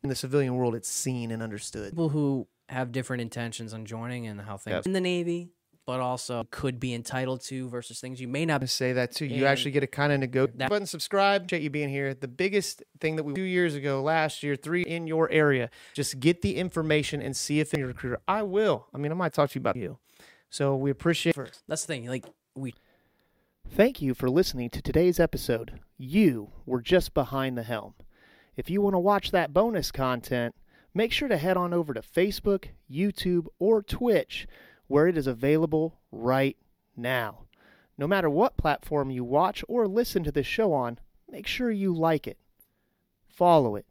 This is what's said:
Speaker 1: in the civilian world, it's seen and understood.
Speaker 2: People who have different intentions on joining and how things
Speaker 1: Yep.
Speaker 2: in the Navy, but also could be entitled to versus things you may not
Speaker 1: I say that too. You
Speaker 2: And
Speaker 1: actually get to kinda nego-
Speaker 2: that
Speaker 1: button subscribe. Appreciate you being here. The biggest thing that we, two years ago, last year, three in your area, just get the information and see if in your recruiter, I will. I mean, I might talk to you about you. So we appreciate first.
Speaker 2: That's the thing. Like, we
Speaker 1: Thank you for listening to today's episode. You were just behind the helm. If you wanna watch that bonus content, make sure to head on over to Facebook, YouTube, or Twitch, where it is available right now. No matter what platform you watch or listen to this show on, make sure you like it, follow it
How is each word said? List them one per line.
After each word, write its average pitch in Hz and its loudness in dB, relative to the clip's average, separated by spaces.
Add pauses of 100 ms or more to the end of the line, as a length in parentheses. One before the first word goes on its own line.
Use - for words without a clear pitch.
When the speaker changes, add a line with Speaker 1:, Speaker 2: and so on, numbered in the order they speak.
Speaker 1:
in 139 -4
the 127 -2
civilian 131 0
world, 123 0
it's 113 -8
seen 120 -4
and 113 -6
understood. 107 -10
Speaker 2:
People 165 -2
who 139 0 (220)
have 127 -4
different 127 -4
intentions 113 -8
on 110 -12
joining 117 -8
and 104 -10
how 101 -10
things 104 -8
Speaker 1:
Yep. - -4
Speaker 2:
in 190 -2
the 190 0
Navy, 175 -2 (340)
but 127 -4
also 123 -4
could 127 -4
be 123 -4
entitled 131 -4
to 127 -10
versus 120 -10
things 127 -12
you 127 -10
may 143 -2
not 143 2
Speaker 1:
I - -2
say 127 0
that 123 0
too. 156 -6
You 120 -4
Speaker 2:
And 131 2
Speaker 1:
actually 139 2
get 139 2
to 131 -2
kinda 143 2
nego- 131 2
Speaker 2:
that 131 -2
Speaker 1:
button 202 0
subscribe. 196 2
Appreciate 180 -4
you 151 -4
being 147 -4
here. 139 -4
The 131 -10
biggest 185 -2 (160)
thing 156 -2
that 156 -2
we, 147 -4
two 190 -4
years 180 0
ago, 139 -2
last 156 0
year, 147 -2
three 170 -4
in 170 -4
your 160 2
area, 143 4 (240)
just - -4
get 170 4
the 202 0
information 156 0
and 131 -6
see 147 0
if 156 -2
in 151 0
your 131 -4
recruiter, 120 -6
I 202 2
will. 202 2
I - -8
mean, 147 -2
I 160 -2
might 175 -2
talk 143 2
to 135 -4
you - -8
about 107 0
you. 113 -8 (500)
So 139 0
we 135 0
appreciate 165 0
first. 123 -14
Speaker 2:
That's 151 -4
the 160 -8
thing. 120 -8
Like, 123 -6 (300)
we 135 -8 (960)
Speaker 1:
Thank 240 4
you 135 0
for 127 0
listening 123 0
to 151 -8
today's 170 2
episode. 127 0 (180)
You 135 2 (140)
were 123 -2
just 170 2
behind 135 0
the 117 -6
helm. 110 -6 (640)
If - -8
you 196 2
wanna 196 4
watch 196 2
that 156 0
bonus 202 2
content, 123 -2 (380)
make 226 0
sure - -2
to 214 2
head 180 2
on 175 0
over 160 0
to 110 -6
Facebook, 196 0 (220)
YouTube, 175 0 (140)
or 208 4
Twitch, - 0 (400)
where 147 6
it 180 4
is 135 0
available 156 2 (120)
right 131 2 (380)
now. 120 -2 (540)
No 143 -2
matter 180 2
what 190 2
platform 143 0
you 123 -4
watch 139 2
or 233 0
listen 196 0
to 151 -4
this 139 0
show 214 2
on, 120 -2 (320)
make 208 -12
sure 247 -2
you 196 0
like 160 2
it, - -12 (880)
follow 156 4
it 98 -8